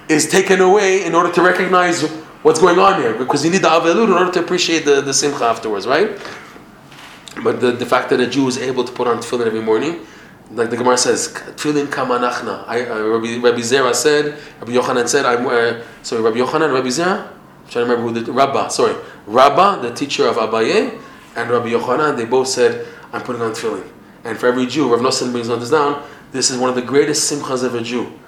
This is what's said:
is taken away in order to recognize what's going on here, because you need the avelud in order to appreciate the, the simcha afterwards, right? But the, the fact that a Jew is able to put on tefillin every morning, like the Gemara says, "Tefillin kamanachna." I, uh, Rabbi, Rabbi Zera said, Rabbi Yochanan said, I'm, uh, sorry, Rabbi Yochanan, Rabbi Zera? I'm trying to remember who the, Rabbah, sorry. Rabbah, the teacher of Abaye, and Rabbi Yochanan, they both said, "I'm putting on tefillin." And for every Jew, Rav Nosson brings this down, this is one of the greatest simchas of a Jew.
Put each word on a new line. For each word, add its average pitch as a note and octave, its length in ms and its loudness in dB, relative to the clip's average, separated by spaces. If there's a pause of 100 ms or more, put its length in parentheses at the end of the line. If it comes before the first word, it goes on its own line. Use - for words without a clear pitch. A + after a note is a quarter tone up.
is D3+ 200 2
taken F#3+ 320 4
away F#3+ 440 4
in E3 100 -2
order F3 180 4
to E3+ 100 4
recognize F3+ 600 2 (400)
what's D#3 180 4
going F3+ 180 6
on F#3+ 220 4
here, A#2 140 0
because C3 300 -2
you E3 60 2
need F#3 120 2
the E3+ 60 2
avelud E3+ 360 2
in G3 80 4
order F3+ 200 2
to F3 80 0
appreciate E3 440 -2
the, C#3+ 160 4
the C3+ 120 -4
simcha C#3 320 -2
afterwards, A2 420 -2
right? E3+ 320 0 (1200)
But A#2 180 0
the, B2 120 2
the - 140 -6
fact B2+ 240 0
that B2+ 100 2
a B2 60 2
Jew C3 220 0
is B2+ 100 -2
able B2+ 260 -2
to - 80 -10
put B2 140 -4
on A#2 120 0
tefillin A#2 280 -4
every A2 160 -2
morning, C3 440 -2 (440)
like A2+ 200 -4
the B2 60 -2
Gemara B2 200 2
says, A#2+ 320 0
"Tefillin - 580 -4
kamanachna." B2 800 -4
I, A#2+ 200 -4
uh, A2 160 -6
Rabbi, A2+ 360 -2
Rabbi A#2+ 220 2
Zera B2 340 0
said, D3 440 0 (220)
Rabbi A#2 120 -8
Yochanan B2 340 0
said, C3+ 200 0
I'm, A#2+ 200 0
uh, A#2 360 0 (200)
sorry, A#2 200 -4
Rabbi A2+ 160 2
Yochanan, D3+ 340 0
Rabbi C3 160 0
Zera? F3 380 -2
I'm - 440 -20
trying A#2+ 140 -2
to B2 80 0
remember A#2 260 -2
who A#2 60 -4
the, D3+ 80 -6
Rabbah, B2 360 0
sorry. - 280 0 (300)
Rabbah, C#3+ 560 4
the A#2+ 120 -6
teacher C#3 320 -2
of A2+ 100 0
Abaye, A#2 600 0 (380)
and A#2 140 -4
Rabbi A#2 180 0
Yochanan, B2+ 480 0
they A#2 80 -4
both B2+ 240 0
said, A#2+ 380 0 (260)
"I'm A2 100 -8
putting A#2 200 -8
on A2 100 -2
tefillin." G2+ 340 -6 (380)
And A2 140 -8
for B2+ 80 -2
every B2 200 2
Jew, C3 240 0
Rav A#2 100 2
Nosson B2+ 320 -2
brings A#2+ 160 -4
this A#2+ 220 -4
down, C#3+ 320 0 (300)
this B2+ 180 -2
is B2+ 80 -4
one B2+ 120 0
of B2 60 -4
the B2 60 0
greatest C#3+ 480 0
simchas C#3 320 -4
of A#2+ 120 -2
a A#2+ 80 -4
Jew. A#2 300 -6 (160)